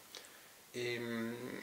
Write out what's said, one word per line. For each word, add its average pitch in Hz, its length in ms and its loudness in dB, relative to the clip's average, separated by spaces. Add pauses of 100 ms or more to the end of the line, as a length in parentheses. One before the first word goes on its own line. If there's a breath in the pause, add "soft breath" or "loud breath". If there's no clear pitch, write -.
(720 loud breath)
Ehm, 120 920 2